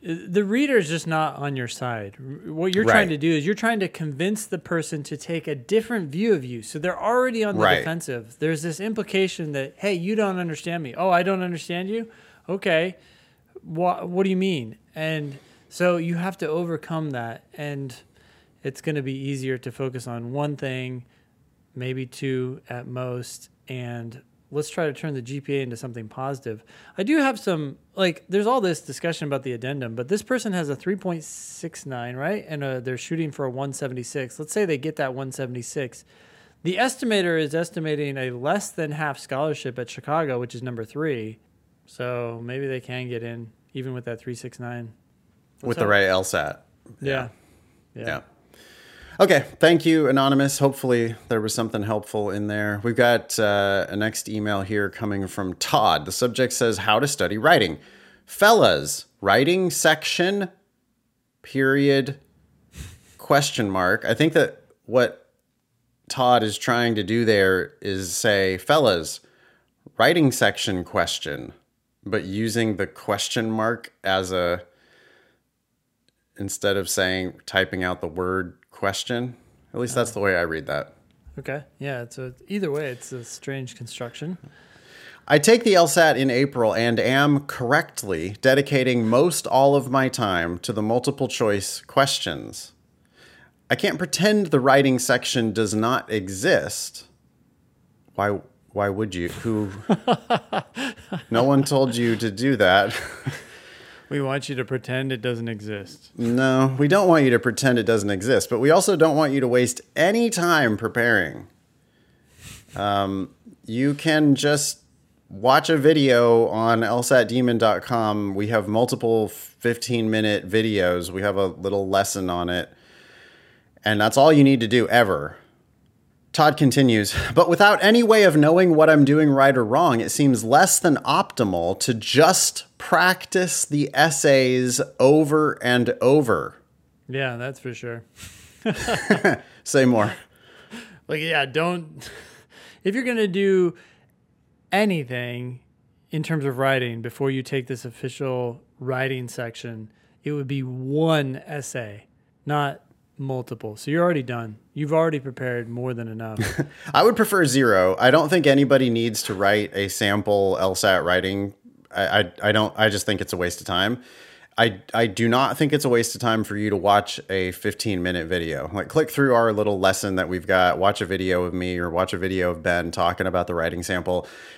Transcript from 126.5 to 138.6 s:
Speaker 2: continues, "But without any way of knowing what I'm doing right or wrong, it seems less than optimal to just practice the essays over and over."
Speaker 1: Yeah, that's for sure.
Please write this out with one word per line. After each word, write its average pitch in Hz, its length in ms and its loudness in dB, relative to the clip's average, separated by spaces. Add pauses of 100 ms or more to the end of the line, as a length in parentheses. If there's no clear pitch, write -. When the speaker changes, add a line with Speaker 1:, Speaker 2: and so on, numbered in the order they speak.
Speaker 2:
continues, 123 580 4 (220)
"But 175 140 6
without 202 340 6
any 226 200 6
way 220 200 6
of 160 140 6
knowing 165 380 6
what 156 140 8
I'm 151 140 8
doing 147 260 6
right 135 280 6
or 120 80 2
wrong, 131 340 2
it 120 120 -2
seems 127 340 2
less 151 340 4
than 156 180 4
optimal 98 840 0
to 131 120 0
just 151 680 2 (140)
practice 180 880 0
the 143 280 -2
essays 131 840 4 (180)
over 151 640 4
and 123 280 2 (100)
over." 117 640 2 (480)
Speaker 1:
Yeah, 131 260 -6
that's 131 240 -10
for 123 140 -10
sure. 117 300 -12 (600)